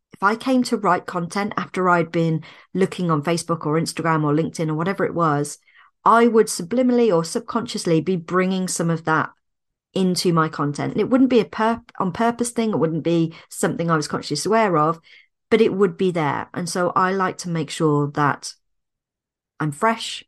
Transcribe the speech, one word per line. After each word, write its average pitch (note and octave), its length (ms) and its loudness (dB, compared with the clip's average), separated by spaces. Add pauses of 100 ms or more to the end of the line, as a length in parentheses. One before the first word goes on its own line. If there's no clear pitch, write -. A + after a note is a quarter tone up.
(120)
if - 100 -16
I G#3 140 2
came B3+ 280 2
to A#3+ 120 -2
write F#3 300 0
content F#3 500 -4
after F#3 320 -2
I'd E3+ 240 2
been E3 320 0 (300)
looking F#3 360 0
on D3 120 0
Facebook E3 420 -2
or D#3 160 0
Instagram D#3+ 440 0
or D3 100 2
LinkedIn D#3+ 340 -2
or D#3 60 -2
whatever F3+ 320 -2
it - 80 -4
was, D3 440 -2 (460)
I A3+ 220 6
would A3 220 4
subliminally A#3+ 680 0
or E3 100 2
subconsciously G#3+ 760 -2
be F#3 160 0
bringing F#3 520 -2
some E3+ 220 -2
of E3 140 -2
that D#3 260 0 (640)
into F3+ 380 0
my D#3+ 160 2
content. D3 440 -4
And - 80 -2
it G3+ 80 -2
wouldn't B3 220 4
be B3 100 6
a - 60 0
pur-, A3+ 340 -2 (180)
on F#3 140 -2
purpose A#3 380 -2
thing. A3+ 200 -2
It E3+ 80 0
wouldn't D#3+ 260 -2
be E3 300 0 (140)
something E3+ 420 -4
I D#3+ 60 2
was D3+ 120 -2
consciously - 420 -4
aware G#3+ 260 2
of, D#3+ 240 0 (480)
but A3 120 4
it A3+ 120 4
would F#3 240 2
be F#3 140 0
there. C#3+ 420 -2
And F3 160 -6
so F3+ 220 -2
I F#3 220 0
like F#3+ 260 -2
to F3 120 -8
make E3 200 -2
sure D3 400 2
that D3 420 0 (1080)
I'm D3+ 120 -2
fresh, - 560 -2